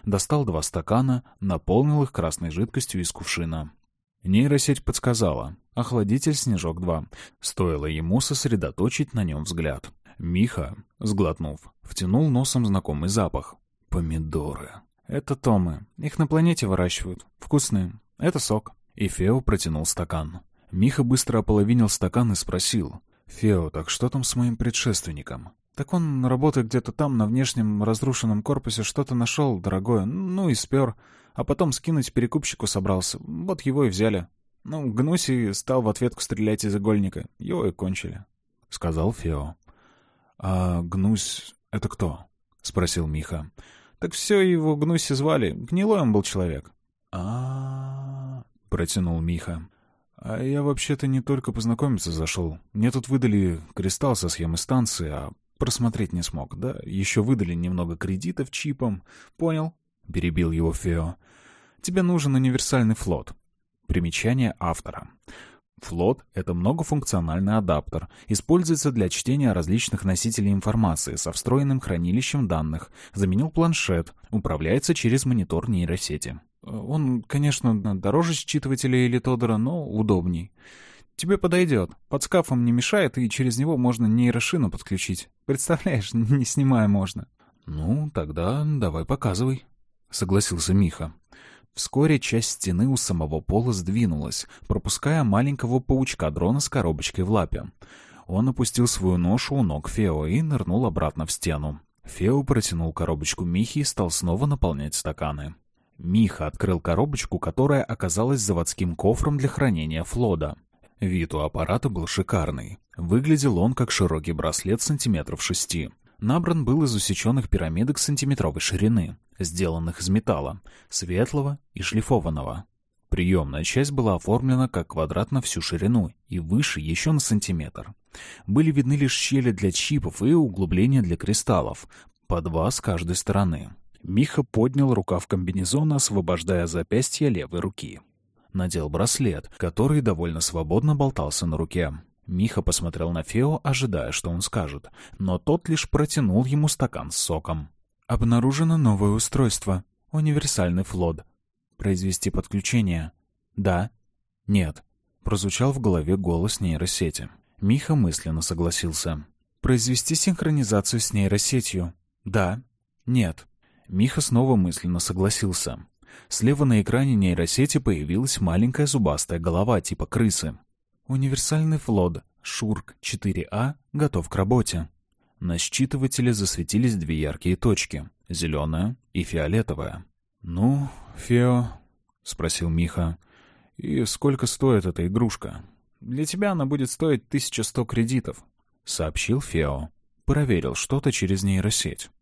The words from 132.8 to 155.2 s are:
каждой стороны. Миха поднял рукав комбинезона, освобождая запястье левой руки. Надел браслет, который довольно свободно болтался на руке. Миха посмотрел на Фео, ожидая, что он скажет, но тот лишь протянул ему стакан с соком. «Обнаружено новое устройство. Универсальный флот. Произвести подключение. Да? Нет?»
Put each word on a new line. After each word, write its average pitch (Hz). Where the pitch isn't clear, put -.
каждой 85
стороны. 95
Миха 123
поднял 131
рукав 92
комбинезона, 95
освобождая 90
запястье 104
левой 110
руки. 92
Надел 90
браслет, 90
который 135
довольно 85
свободно 90
болтался 90
на 80
руке. 80
Миха 95
посмотрел 85
на 82
Фео, 139
ожидая, 120
что -
он 85
скажет, 71
но 92
тот -
лишь 160
протянул 127
ему 147
стакан -
с -
соком. 78
«Обнаружено 123
новое 104
устройство. 107
Универсальный 143
флот. 85
Произвести 95
подключение. 95
Да? 95
Нет?» 92